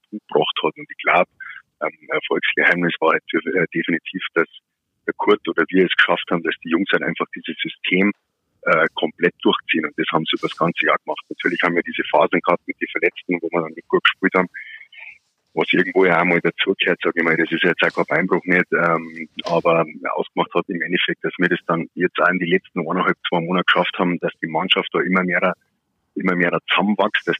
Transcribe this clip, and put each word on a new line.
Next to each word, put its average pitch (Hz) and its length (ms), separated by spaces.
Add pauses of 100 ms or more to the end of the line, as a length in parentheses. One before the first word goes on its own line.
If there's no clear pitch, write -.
Punkt - 180
gebracht - 360
hat. 78 140
Und 73 100
ich - 140
glaub, 82 260 (540)
ähm, 80 160 (160)
Erfolgsgeheimnis - 840
war 80 180
halt, - 60 (100)
äh, 85 400
definitiv, 85 480 (140)
dass 82 120 (600)
der - 80
Kurt - 320
oder 82 200
wir 92 180
es - 100
geschafft - 360
haben, 87 120
dass 80 200
die 82 60
Jungs 85 220
halt 85 120
einfach - 320
dieses 85 240
System, - 520 (540)
äh, 82 300
komplett 85 460
durchziehen. - 440
Und 73 140
das 80 140
haben 80 100
sie - 160
über 82 80
das - 100
ganze - 280
Jahr 73 180
gemacht. 76 240
Natürlich 90 340
haben 87 140
wir 85 80
diese 78 260
Phasen 78 300
gehabt - 260
mit - 140
den 85 80
Verletzten, - 540
wo 82 100
wir 85 100
dann 80 120
nicht - 160
gut 92 160
gespielt - 320
haben. 90 100 (1080)
Was 80 200
irgendwo 92 320
ja 85 160
einmal 87 180
dazugehört, 87 640
sag 85 120
ich 85 80
mal, 82 120
das 82 160
ist 82 120
jetzt 87 200
auch 85 100
kein 85 120 (120)
Beinbruch 90 280
nicht, 90 260
ähm, 82 560 (160)
aber 165 420 (300)
ausgemacht - 400
hat 85 140
im 85 120
Endeffekt, 85 440
dass - 120
wir 90 120
das - 180
dann - 260
jetzt 90 260
auch 82 100
in 90 100
die 87 100
letzten 90 300 (100)
eineinhalb, 90 280 (100)
zwei 87 140
Monate 87 240
geschafft - 340
haben, 87 200
dass 85 120 (100)
die 82 60
Mannschaft 90 460
da 87 80
immer 92 240
mehr, 90 280 (600)
immer 92 200
mehr 85 220 (120)
zusammenwächst, 101 580
dass 85 120